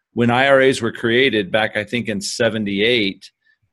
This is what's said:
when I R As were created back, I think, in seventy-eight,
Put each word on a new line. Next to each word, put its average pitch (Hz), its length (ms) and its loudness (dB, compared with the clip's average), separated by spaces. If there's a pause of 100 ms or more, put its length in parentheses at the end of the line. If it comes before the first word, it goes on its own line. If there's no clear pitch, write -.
(140)
when 117 180 0
I 131 160 2
R 139 140 6
As 131 200 2
were 113 120 -4
created 113 580 0
back, 110 260 -2
I 104 60 -2
think, 113 240 -6
in 104 120 -6
seventy-eight, 107 1120 -2 (420)